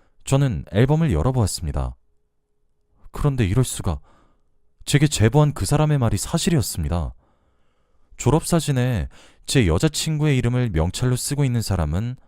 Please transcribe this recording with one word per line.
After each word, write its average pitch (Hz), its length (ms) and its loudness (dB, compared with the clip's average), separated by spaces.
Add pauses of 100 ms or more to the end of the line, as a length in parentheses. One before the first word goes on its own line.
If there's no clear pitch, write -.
(240)
저는 135 460 0
앨범을 147 400 2
열어보았습니다. 76 840 -2 (1160)
그런데 131 340 0
이럴 110 180 2
수가. - 360 -4 (840)
제게 143 220 4
제보한 143 460 4
그 - 120 -6
사람의 147 340 2
말이 110 180 0
사실이었습니다. 90 960 -2 (1040)
졸업사진에 127 920 0 (380)
제 127 200 2
여자친구의 151 720 0
이름을 123 320 0
명찰로 90 460 -2
쓰고 143 280 -4
있는 120 180 0
사람은 95 540 -2 (120)